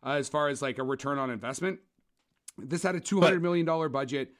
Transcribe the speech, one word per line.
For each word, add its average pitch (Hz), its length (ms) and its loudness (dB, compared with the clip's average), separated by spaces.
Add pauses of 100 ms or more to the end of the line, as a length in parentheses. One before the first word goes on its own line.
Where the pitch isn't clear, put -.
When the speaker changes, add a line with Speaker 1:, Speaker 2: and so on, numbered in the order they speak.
Speaker 1:
uh, 131 100 -2
as 143 140 0
far 147 200 2
as, 143 160 -2
like, 131 160 -4
a 135 40 -2
return 139 360 -2
on 131 100 -2
investment. 123 520 -4 (760)
This 151 240 -6
had 180 140 0
a 175 40 -2
two 185 220 2
hundred 170 220 6
million 175 200 2
dollar 160 260 0
Speaker 2:
But 139 100 -2
Speaker 1:
budget, 135 400 -4